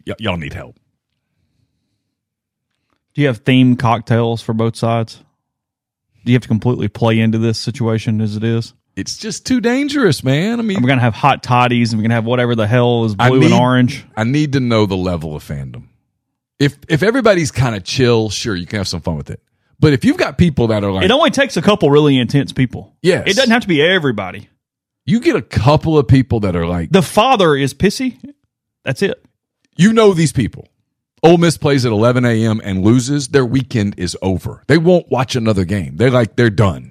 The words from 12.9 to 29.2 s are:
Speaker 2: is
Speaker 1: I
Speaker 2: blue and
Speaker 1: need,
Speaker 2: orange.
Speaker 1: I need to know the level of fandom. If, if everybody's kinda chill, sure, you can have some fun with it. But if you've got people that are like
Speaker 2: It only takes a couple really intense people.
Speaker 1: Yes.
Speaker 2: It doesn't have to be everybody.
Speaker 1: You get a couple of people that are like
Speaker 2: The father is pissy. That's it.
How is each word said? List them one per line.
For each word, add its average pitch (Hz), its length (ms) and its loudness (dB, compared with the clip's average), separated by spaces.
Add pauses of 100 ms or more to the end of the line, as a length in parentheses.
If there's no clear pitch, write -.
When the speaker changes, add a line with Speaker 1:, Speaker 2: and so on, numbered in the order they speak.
Speaker 2:
is 107 140 -2
Speaker 1:
I 120 120 2
Speaker 2:
blue 131 120 4
and - 80 4
Speaker 1:
need, - 80 4
Speaker 2:
orange. 127 460 2 (120)
Speaker 1:
I 113 80 -2
need 143 280 -2
to 139 80 0
know 117 260 0
the 95 100 -4
level 85 380 -4
of 73 100 -12
fandom. 65 440 -12 (680)
If, 139 180 -2 (120)
if 156 140 -2
everybody's 208 480 0
kinda 113 300 -2
chill, 117 500 0
sure, 101 240 -6
you 87 120 -8
can 107 120 -6
have 95 100 -6
some - 120 -8
fun 80 160 -6
with 69 140 -12
it. - 120 -16 (360)
But 151 160 2
if 127 100 -2
you've 285 140 2
got 165 180 -4
people 151 320 2
that 104 160 -2
are 101 80 -2
like 95 140 -2
Speaker 2:
It 180 40 2
only 294 200 2
takes 269 260 -2
a 180 60 -2
couple 202 280 2
really 143 280 4
intense 127 340 -2
people. - 480 -6
Speaker 1:
Yes. 196 260 0
Speaker 2:
It 196 80 0
doesn't 247 160 2
have 233 120 2
to 202 60 -8
be 156 120 2
everybody. 123 680 -2 (560)
Speaker 1:
You 226 140 0
get 269 160 0
a 143 60 -4
couple 151 540 0
of 139 100 2
people 127 340 2
that 95 140 -2
are 85 120 -2
like 85 260 -4
Speaker 2:
The 185 80 6
father 196 560 2
is 135 160 -2
pissy. 220 460 -4 (640)
That's - 180 -8
it. - 220 -4 (520)